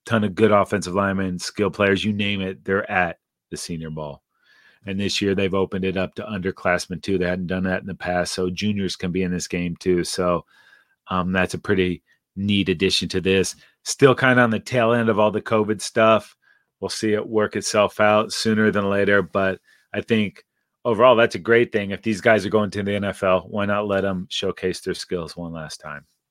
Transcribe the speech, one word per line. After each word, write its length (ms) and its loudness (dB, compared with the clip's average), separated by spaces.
ton 180 0
of 100 -2
good 180 0
offensive 440 0
linemen, 420 -2
skill 320 -2
players, 340 2
you 100 0
name 280 -4
it, 220 -8
they're 260 -2
at 300 -2
the 60 -10
Senior 340 -10
Bowl. 320 -12
And 140 -6
this 220 -2
year 140 2
they've 180 0
opened 320 0
it 120 -2
up 180 -4
to 80 -10
underclassmen 800 -4
too. 140 -2
They 100 0
hadn't 200 -2
done 160 -4
that 180 -2
in 60 -12
the 80 -10
past. 380 -2
So 160 -2
juniors 460 -4
can 160 -6
be 120 0
in 80 -2
this 160 -4
game 280 -4
too. 280 0
So, 420 -2
um, 220 -2
that's 220 0
a 60 -6
pretty 420 0
neat 340 0
addition 400 0
to 120 -4
this. 340 2
Still 320 4
kinda 260 6
on 80 4
the 100 -2
tail 340 2
end 160 2
of 100 2
all 120 4
the 100 -2
covid 400 0
stuff. 540 2
We'll 80 -6
see 240 -2
it 160 0
work 300 0
itself 420 0
out 320 4
sooner 400 2
than 180 0
later. 320 2
But 380 -2
I 60 -4
think 460 -2
overall, 320 6
that's 180 2
a 40 -6
great 340 2
thing. 180 -2
If 100 -8
these 200 -2
guys 240 4
are 40 -4
going 220 2
to 120 -6
the 120 -2
N 80 -2
F 180 -6
L, 280 2
why 160 -4
not 200 -2
let 200 0
'em 240 -4
showcase 500 -4
their 140 -6
skills 420 -10
one 160 -10
last 300 -12
time? 240 -14